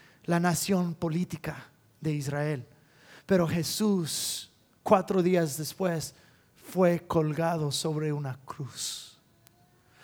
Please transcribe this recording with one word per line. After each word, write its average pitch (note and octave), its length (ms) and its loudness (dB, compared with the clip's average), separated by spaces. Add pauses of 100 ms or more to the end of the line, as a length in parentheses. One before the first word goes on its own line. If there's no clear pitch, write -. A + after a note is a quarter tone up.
(240)
la E3+ 160 0
nación F3 560 0
política D#3+ 720 -4 (340)
de D#3 120 -2
Israel. C#3+ 540 -4 (600)
Pero F3 200 6
Jesús, E3+ 1040 -2 (300)
cuatro F#3+ 400 4
días E3+ 360 2
después, E3 580 -4 (400)
fue F3 500 2
colgado D#3 680 0
sobre D3+ 400 -2
una C#3+ 340 -4
cruz. - 760 -10 (840)